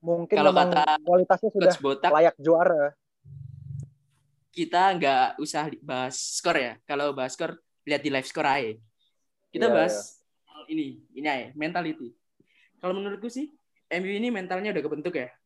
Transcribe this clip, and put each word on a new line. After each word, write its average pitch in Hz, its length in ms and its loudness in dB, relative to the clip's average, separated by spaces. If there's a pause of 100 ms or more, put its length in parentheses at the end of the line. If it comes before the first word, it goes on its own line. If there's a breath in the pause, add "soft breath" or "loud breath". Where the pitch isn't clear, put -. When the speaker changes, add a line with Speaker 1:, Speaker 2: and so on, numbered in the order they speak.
Speaker 1:
mungkin 170 320 0
Speaker 2:
kalau 147 160 6
Speaker 1:
memang 147 180 4
Speaker 2:
kata 151 140 4 (160)
Speaker 1:
kualitasnya 180 500 4
sudah 185 220 6
Speaker 2:
Coach 165 80 -2
Botak, 139 320 0
Speaker 1:
layak 156 240 6
juara? 160 560 2 (1600)
Speaker 2:
kita 175 400 2
nggak 135 480 2
usah 151 240 -4 (160)
bahas 131 320 -6
skor - 400 -2
ya. 120 320 -2
Kalau 143 240 -4
bahas 135 240 -6
skor, - 240 -10 (240)
lihat 147 180 -4
di 147 120 -4
live 131 160 -4
score 151 180 -4
aja. 135 260 0 (760)
Kita 170 160 0
Speaker 1:
Iya, - 80 4
Speaker 2:
bahas 165 200 2
Speaker 1:
iya. - 600 -16
Speaker 2:
hal 151 160 -20
ini, 156 160 -4 (240)
ini 131 160 -8
aja, 131 220 -4 (100)
mentality. 156 560 -6 (640)
Kalau 185 160 -4
menurutku 202 320 -8
sih, 269 240 -8 (400)
M 175 160 -4
U 190 40 -6
ini 214 200 -4
mentalnya 190 400 -6
udah 170 140 -4
kebentuk 151 340 -6
ya. 123 80 -6 (200)